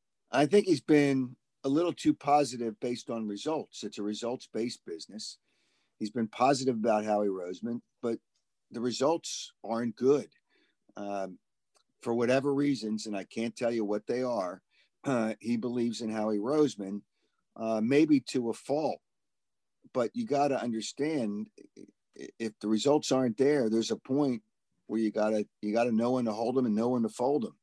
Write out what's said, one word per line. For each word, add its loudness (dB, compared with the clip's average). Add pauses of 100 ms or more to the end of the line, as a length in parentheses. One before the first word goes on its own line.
(320)
I 4
think 4
he's 2
been 4 (280)
a -2
little 2
too 2
positive 0
based -6
on -4
results. -6
It's -10
a -6
results-based -6
business. -12 (640)
He's -6
been -2
positive 2
about 0
Howie 2
Roseman, -6 (220)
but -2 (540)
the -10
results -2 (100)
aren't -4
good. 2 (680)
Um, -8 (640)
for -4
whatever 2
reasons, -2
and -6
I -6
can't -6
tell -2
you -2
what -2
they -2
are, -4 (440)
uh, 0
he -2
believes -2
in -4
Howie 0
Roseman, 0 (540)
uh, -2
maybe 6
to -2
a -4
fault. -4 (920)
But 0
you -4
gotta 2
understand, -4 (320)
i-, -18 (120)
if -6
the -4
results 2
aren't 2
there, 4
there's 0
a 0
point -2 (460)
where -2
you 0
gotta, 0 (160)
you -2
gotta 2
know 2
when 0
to -2
hold -2
'em 2
and 0
know 2
when 0
to 0
fold 0
'em. -10